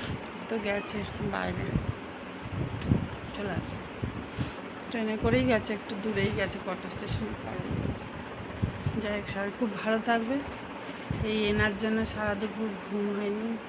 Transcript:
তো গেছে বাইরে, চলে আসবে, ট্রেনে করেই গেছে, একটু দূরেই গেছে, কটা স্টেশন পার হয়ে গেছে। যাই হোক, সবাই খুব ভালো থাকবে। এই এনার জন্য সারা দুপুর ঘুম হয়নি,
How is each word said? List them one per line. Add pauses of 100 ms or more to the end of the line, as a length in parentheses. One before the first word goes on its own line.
(480)
তো
গেছে (340)
বাইরে, (1700)
চলে
আসবে, (1040)
ট্রেনে
করেই
গেছে,
একটু
দূরেই
গেছে,
কটা
স্টেশন (180)
পার
হয়ে
গেছে। (920)
যাই
হোক,
সবাই
খুব (140)
ভালো
থাকবে। (920)
এই (120)
এনার
জন্য
সারা
দুপুর (160)
ঘুম (120)
হয়নি, (120)